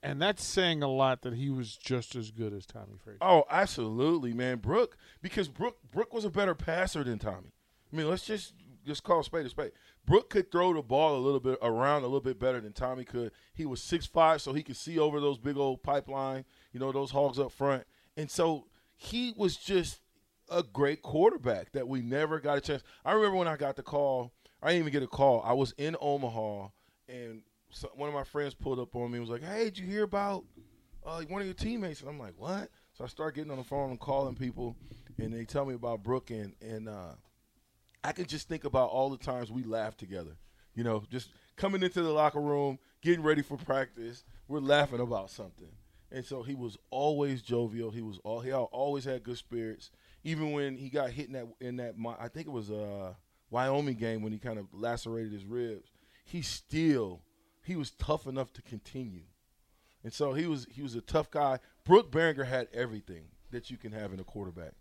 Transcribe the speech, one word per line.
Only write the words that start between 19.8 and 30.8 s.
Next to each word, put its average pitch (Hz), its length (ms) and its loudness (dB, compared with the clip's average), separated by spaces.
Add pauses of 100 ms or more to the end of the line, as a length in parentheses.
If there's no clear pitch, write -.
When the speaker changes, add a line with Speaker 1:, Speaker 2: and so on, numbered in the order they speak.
Speaker 2:
a 175 140 2
great 139 400 2
quarterback 139 680 4
that 127 160 -4
we 131 140 -2
never 147 380 0
got 143 180 2
a 135 40 0
chance. 143 220 -4 (220)
I 160 80 4
remember 208 240 4
when 175 100 2
I 156 80 0
got 139 220 -2
the 135 60 -12
call, 135 500 0 (300)
I 151 60 2
didn't 175 100 6
even 151 140 0
get 139 100 2
a 120 40 -4
call. 135 380 6
I 117 80 4
was 131 240 2
in 151 240 -2
Omaha, 113 680 -2 (380)
and 117 360 -14 (320)
so - 200 -12
one 143 140 -6
of 147 60 -4
my 139 80 -2
friends 143 300 -4
pulled 131 260 -4
up 123 160 -8
on 120 160 -4
me 120 80 -4
and 117 80 -6
was - 20 -10
like, 120 180 -6
"Hey, 214 180 0
did 202 120 -6
you 185 80 -8
hear 202 180 0
about, 202 400 0 (640)